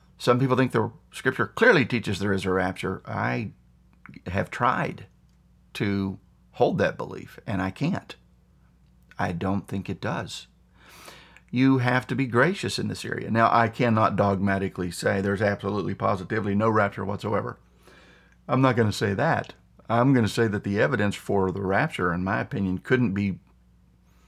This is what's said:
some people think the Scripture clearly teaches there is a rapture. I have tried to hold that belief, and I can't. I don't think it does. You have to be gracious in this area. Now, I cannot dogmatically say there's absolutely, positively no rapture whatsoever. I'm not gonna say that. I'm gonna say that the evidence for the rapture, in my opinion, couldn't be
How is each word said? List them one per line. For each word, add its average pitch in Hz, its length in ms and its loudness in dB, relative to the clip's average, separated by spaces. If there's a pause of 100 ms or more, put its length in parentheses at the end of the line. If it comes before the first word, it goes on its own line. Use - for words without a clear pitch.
(180)
some 123 200 4
people 127 180 2
think 123 160 4
the 110 180 0 (220)
Scripture 123 340 -2
clearly 202 380 6
teaches 107 340 -2
there 98 140 0
is 95 120 -2
a 95 60 0
rapture. 92 560 -2
I 113 460 -4 (760)
have 90 220 -4
tried - 560 -2 (680)
to 98 440 -2 (340)
hold 147 260 2
that 95 180 0
belief, - 500 -12
and 98 140 -4
I 95 100 -2
can't. - 460 -4 (1000)
I 98 140 -2
don't 95 360 -4
think 98 200 -6
it 92 120 -8
does. 107 460 -8 (1040)
You 131 280 4
have 123 300 2
to 123 60 -4
be 131 120 0
gracious 123 520 0
in 107 100 -4
this 101 160 -8
area. - 260 -6
Now, 113 220 4
I 117 160 4
cannot 110 480 2
dogmatically 98 760 0
say 101 300 -2
there's 98 220 -2
absolutely, 101 520 -2
positively 101 600 -2
no 110 140 2
rapture 101 360 0
whatsoever. 104 540 -4 (880)
I'm 131 120 2
not 131 160 4
gonna 107 160 2
say 101 220 0
that. 127 400 -2 (340)
I'm 120 240 4
gonna 117 160 4
say 113 200 0
that 101 160 -2
the 101 160 -2
evidence 110 340 0
for 95 360 0
the 95 120 -6
rapture, 98 500 0
in 90 120 -2
my 104 160 -2
opinion, 98 380 -4
couldn't 123 340 0
be 98 260 -2 (880)